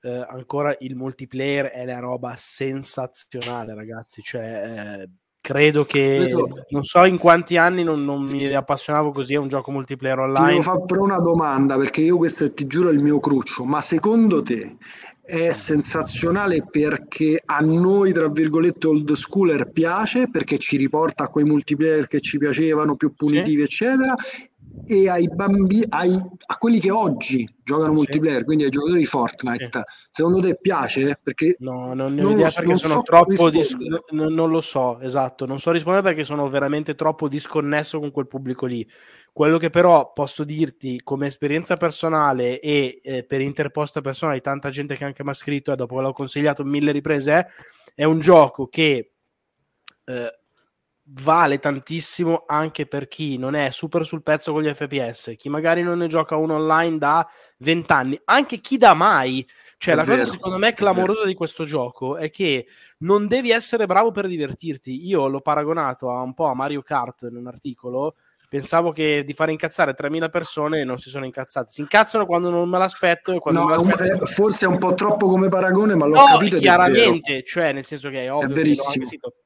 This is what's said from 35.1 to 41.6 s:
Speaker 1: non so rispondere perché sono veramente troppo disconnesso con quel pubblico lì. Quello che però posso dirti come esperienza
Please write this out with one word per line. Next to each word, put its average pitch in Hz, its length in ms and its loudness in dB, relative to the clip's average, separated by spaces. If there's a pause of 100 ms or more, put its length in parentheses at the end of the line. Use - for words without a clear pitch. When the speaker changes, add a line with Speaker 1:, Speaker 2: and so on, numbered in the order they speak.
Speaker 1:
non 135 140 -6
so 165 120 -2
rispondere 170 340 2
perché 156 180 0
sono 143 240 -4
veramente 143 480 -2
troppo 156 320 -2
disconnesso 147 720 -4
con 147 120 -8
quel 135 160 -4
pubblico 131 380 -8
lì. 120 240 -6 (440)
Quello 170 240 4
che 160 120 -2
però 170 440 4
posso 147 320 -6
dirti 139 580 -6
come 139 240 -4
esperienza 151 480 -4